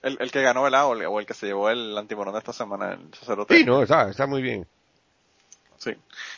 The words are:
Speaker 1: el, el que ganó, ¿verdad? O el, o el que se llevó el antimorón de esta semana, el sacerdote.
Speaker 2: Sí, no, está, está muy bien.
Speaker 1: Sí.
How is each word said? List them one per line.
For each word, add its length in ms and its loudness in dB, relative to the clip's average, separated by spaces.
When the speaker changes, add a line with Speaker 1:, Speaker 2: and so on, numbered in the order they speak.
Speaker 1:
el, 180 -4
el 120 -4
que 100 0
ganó, 220 4
¿verdad? 240 4
O 60 2
el, 120 -4
o 140 -2
el 60 -8
que 80 -10
se 120 -10
llevó 240 0
el 280 -2
antimorón 360 -6
de 60 -4
esta 140 -10
semana, 400 -6
el 200 -16
sacerdote. 440 0
Speaker 2:
Sí, 80 8
no, 180 4
está, 260 4
está 180 -2
muy 140 -2
bien. 240 -6
Speaker 1:
Sí. 140 -8